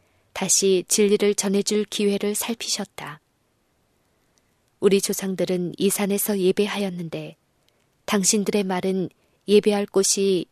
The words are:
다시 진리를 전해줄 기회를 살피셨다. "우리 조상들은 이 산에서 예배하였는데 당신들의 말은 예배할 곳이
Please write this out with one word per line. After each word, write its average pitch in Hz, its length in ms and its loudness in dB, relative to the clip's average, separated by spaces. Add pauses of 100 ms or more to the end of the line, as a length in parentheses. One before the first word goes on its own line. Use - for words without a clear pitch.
(320)
다시 185 560 2
진리를 208 460 2
전해줄 202 500 0
기회를 202 500 -2
살피셨다. - 880 -8 (1600)
"우리 196 220 4
조상들은 180 760 -4
이 196 140 2
산에서 202 480 -2
예배하였는데 180 1000 -2 (680)
당신들의 208 600 0
말은 190 440 -2 (400)
예배할 202 380 4
곳이 196 640 0